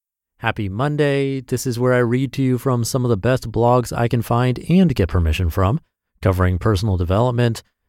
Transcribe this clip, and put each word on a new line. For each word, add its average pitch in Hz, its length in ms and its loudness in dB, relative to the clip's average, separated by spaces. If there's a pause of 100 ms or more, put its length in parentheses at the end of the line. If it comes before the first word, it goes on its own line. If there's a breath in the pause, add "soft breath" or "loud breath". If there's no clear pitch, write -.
(400)
Happy 110 280 -4
Monday. 139 720 -2
This 127 260 -6
is 120 120 -4
where 127 160 2
I 123 60 2
read 123 340 0
to 139 80 -2
you 127 160 0
from 123 260 0
some 127 220 -2
of - 20 0
the 117 80 2
best 117 340 -2
blogs 120 460 2
I 120 120 0
can 117 120 0
find 123 380 0 (100)
and 175 260 4
get 87 140 0
permission 85 400 0
from, 95 320 0 (400)
covering 90 380 2
personal 98 400 0
development, 113 640 0 (260)